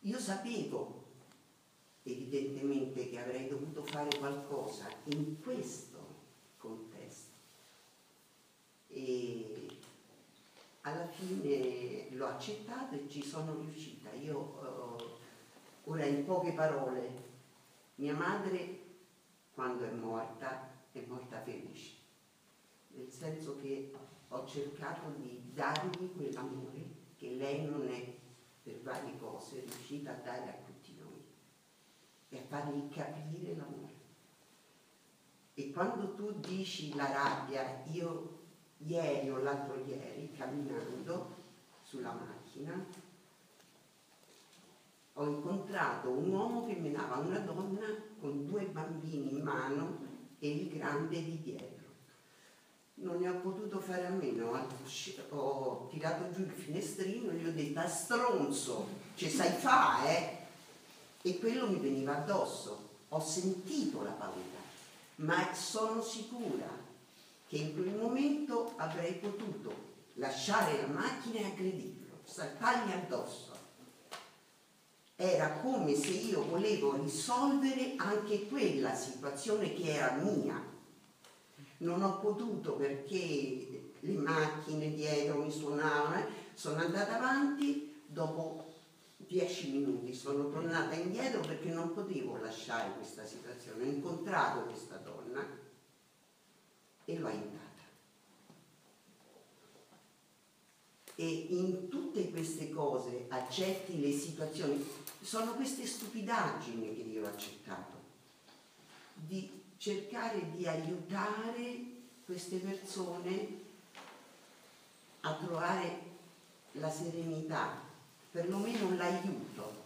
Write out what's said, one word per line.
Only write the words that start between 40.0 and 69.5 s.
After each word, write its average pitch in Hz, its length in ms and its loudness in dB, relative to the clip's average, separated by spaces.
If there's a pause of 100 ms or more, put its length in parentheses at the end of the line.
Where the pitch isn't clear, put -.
camminando 139 1080 -4 (420)
sulla 120 300 -6
macchina, 151 720 -6 (2250)
ho 147 120 0
incontrato 160 840 0
un 151 220 4
uomo 233 360 2
che 208 80 0
menava 151 420 0
una 180 220 2
donna 196 480 -2 (320)
con 143 280 -2
due 190 180 0
bambini 156 720 -2
in 151 60 0
mano 143 560 0 (400)
e 147 100 -2
il 165 200 0
grande 156 540 0
di 160 200 -2
dietro. - 280 -6 (1300)
Non 180 160 0
ne 180 100 4
ho 180 120 0
potuto 190 400 -2
fare 180 260 0
a 180 40 0
meno, 117 400 2
ho 135 160 0 (180)
usci-, - 360 -6 (100)
ho 135 600 0
tirato 170 400 0
giù 180 120 0
il 160 100 -2
finestrino 190 800 -2
e - 20 0
gli 165 140 0
ho 165 40 0
detto: 151 280 0
"Ah, 170 80 2
stronzo, - 960 2 (300)
ci 165 120 0
sai 262 220 6
fa, - 580 8
eh?" 165 280 4 (840)
E 180 200 2
quello 233 280 4
mi 180 120 4
veniva 135 380 4
addosso. - 720 2 (180)
Ho 156 120 2
sentito 185 840 2
la 101 100 -2
paura, - 480 -6 (560)
ma 170 360 4
sono 220 480 2
sicura - 680 -2 (800)
che 156 80 -2
in 151 180 0
quel 185 220 2
momento 254 800 4
avrei 170 380 0
potuto 202 600 -2 (400)